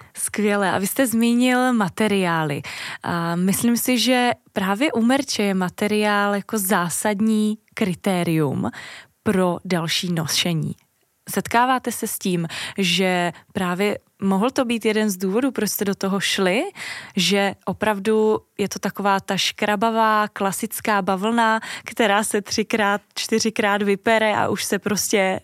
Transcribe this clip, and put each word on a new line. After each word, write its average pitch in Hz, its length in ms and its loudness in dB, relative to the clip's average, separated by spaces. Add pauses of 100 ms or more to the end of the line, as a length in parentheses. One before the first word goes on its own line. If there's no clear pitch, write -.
(180)
Skvěle. 202 540 0
A 120 80 2
vy 196 80 -2
jste 269 200 0
zmínil 247 680 2
materiály. 185 880 0 (420)
A 170 320 -2
myslím 202 420 2
si, 247 220 0
že 247 320 2 (220)
právě 202 400 0
u 233 80 0
merče 254 420 2
je 202 100 2
materiál 202 840 0
jako 202 240 -4
zásadní 214 960 0 (160)
kritérium 170 960 0 (540)
pro 185 420 2
další 175 480 -2
nošení. 160 600 -2 (540)
Setkáváte 240 640 0
se - 160 -6
s - 120 -6
tím, 170 280 -2 (300)
že 180 560 0 (200)
právě 185 460 -2 (220)
mohl 196 300 2
to 262 140 0
být 226 200 -2
jeden 214 240 2
z 185 80 -2
důvodů, 202 340 0
proč 208 200 -2
jste - 140 -4
do 196 100 0
toho 196 240 -2
šli, 196 440 0 (520)
že 196 380 2 (120)
opravdu 214 760 0 (180)
je 196 120 -2
to - 100 -12
taková 196 400 0
ta 190 180 -4
škrabavá, 214 880 2
klasická 202 760 -2
bavlna, 220 580 0 (260)
která 208 380 2
se 208 180 -2
třikrát, 208 600 -2 (140)
čtyřikrát 214 680 0
vypere 214 540 2
a - 140 2
už - 140 -2
se 202 160 -2
prostě 190 640 0